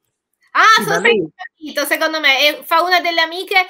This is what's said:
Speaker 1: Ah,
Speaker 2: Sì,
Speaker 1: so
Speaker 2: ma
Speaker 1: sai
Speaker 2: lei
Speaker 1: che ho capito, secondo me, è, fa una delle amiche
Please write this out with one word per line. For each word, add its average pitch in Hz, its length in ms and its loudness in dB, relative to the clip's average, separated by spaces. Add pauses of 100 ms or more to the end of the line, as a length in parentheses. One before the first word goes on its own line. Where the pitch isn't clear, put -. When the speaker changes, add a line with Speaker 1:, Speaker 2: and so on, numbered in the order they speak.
(560)
Speaker 1:
Ah, 302 60 2 (140)
Speaker 2:
Sì, 440 80 0
Speaker 1:
so - 60 -2
Speaker 2:
ma - 100 -2
Speaker 1:
sai - 20 -4
Speaker 2:
lei 453 160 2
Speaker 1:
che 359 60 -2
ho - 100 -10
capito, - 520 -10
secondo 311 340 -2
me, 277 180 2 (100)
è, 294 160 -2
fa 330 200 0
una 359 180 2
delle 330 200 0
amiche 359 340 -4 (140)